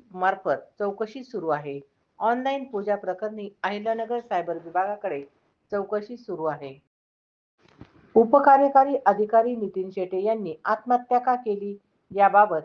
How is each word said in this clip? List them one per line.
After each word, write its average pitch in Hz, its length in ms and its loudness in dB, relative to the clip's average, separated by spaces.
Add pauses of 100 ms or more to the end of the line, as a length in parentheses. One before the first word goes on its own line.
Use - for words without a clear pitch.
(140)
मार्फत 185 480 -2 (180)
चौकशी 214 440 -6
सुरू 180 240 -8
आहे. 147 320 -4 (400)
ऑनलाइन 254 440 -2
पूजा 202 320 -4
प्रकरणी 202 540 -8 (140)
अहिल्यानगर 226 560 -4
सायबर 175 380 -4
विभागाकडे 175 640 -4 (500)
चौकशी 208 460 -4
सुरू 170 260 -8
आहे. 143 300 -6 (1400)
उपकार्यकारी 277 800 6 (100)
अधिकारी 220 500 2
नितीन 190 340 -6
शेटे 185 340 -4
यांनी 208 320 -4 (100)
आत्महत्या 247 540 0
का 247 160 0
केली, 202 400 -6 (360)
याबाबत 196 540 4